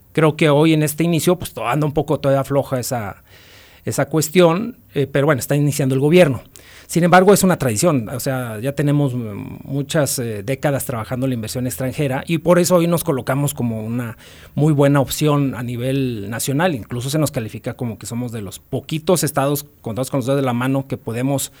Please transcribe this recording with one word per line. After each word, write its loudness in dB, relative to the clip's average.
creo 4
que 4
hoy 4
en 2
este -2
inicio, 2
pues, -12
to-, -4
anda 0
un -2
poco 0
todavía 0
floja -2
esa, -8
esa -2
cuestión, 2
eh, -2
pero 0
bueno, 2
está -2
iniciando 0
el 0
gobierno. 4
Sin 0
embargo, 8
es 2
una 4
tradición, 0
o -8
sea, -4
ya -4
tenemos, 0
mm, -8
muchas, -2
eh, -6
décadas -2
trabajando -4
en 0
la -2
inversión -6
extranjera -4
y 0
por 4
eso 4
hoy 4
nos 0
colocamos -2
como -4
una -6
muy 4
buena 4
opción 0
a -8
nivel -4
nacional. 0
Incluso -6
se -2
nos 0
califica -8
como -6
que -16
somos -8
de -10
los -12
poquitos -2
estados, -2
contados -6
con 0
los -4
dedos 2
de 0
la 0
mano, -2
que -6
podemos -4